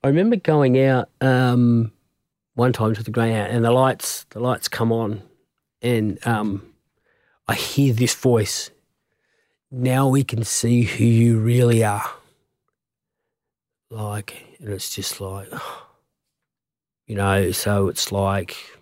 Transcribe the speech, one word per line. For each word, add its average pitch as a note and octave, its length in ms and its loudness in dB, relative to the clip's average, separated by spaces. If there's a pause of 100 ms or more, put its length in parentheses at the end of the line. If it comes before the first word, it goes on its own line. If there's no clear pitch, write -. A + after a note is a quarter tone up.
I C#3 40 2
remember F#3+ 280 4
going C#3+ 440 4
out, C3+ 280 2 (120)
um, B2 720 2 (640)
one B2 180 2
time A2 220 0
to G#2+ 100 -8
the G#2 80 -10
Greyhound A2+ 400 0
and A#2 120 0
the A#2 60 2
lights, - 600 0
the A2 100 -12
lights B2 280 -4
come A#2 240 -2
on A2 300 -4 (580)
and, A2 460 -2
um, G#2+ 360 -2 (840)
I A2+ 60 -2
hear C#3 380 0
this A#2 220 0
voice, - 560 0 (1000)
"Now B2+ 380 0
we C3+ 160 2
can A2+ 200 -4
see A#2+ 380 2
who A2 220 0
you A#2 360 6
really A#2+ 440 4
are." G2+ 260 -2 (1800)
Like, G#2+ 680 -12
and G#2+ 120 -14
it's - 240 -8
just - 260 -8
like, G2 320 -10
<sighs> - 1500 -20
you A2 80 -10
know, G2 380 0
so G2+ 360 0
it's - 240 -6
like G2 440 -4 (260)